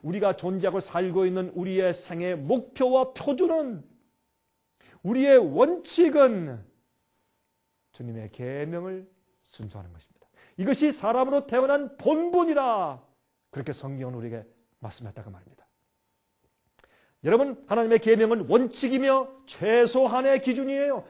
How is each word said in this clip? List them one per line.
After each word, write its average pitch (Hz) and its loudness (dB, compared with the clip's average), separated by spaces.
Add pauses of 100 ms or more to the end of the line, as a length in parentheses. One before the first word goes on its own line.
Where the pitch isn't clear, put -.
우리가 190 -2
존재하고 185 -4
살고 185 -2
있는 185 -4
우리의 185 -2
생의 175 -8
목표와 254 0
표준은, 285 -2 (1200)
우리의 262 6
원칙은 233 2 (1300)
주님의 113 -14
계명을 170 -10 (380)
순종하는 98 -18
것입니다. - -20 (280)
이것이 277 0
사람으로 262 0
태어난 277 0
본분이라, 285 0 (480)
그렇게 139 -10
성경은 131 -10
우리에게 113 -10 (340)
말씀했다고 110 -16
말입니다. - -20 (1600)
여러분, 247 2
하나님의 226 2
계명은 220 2
원칙이며 262 2 (160)
최소한의 254 2
기준이에요. 269 -2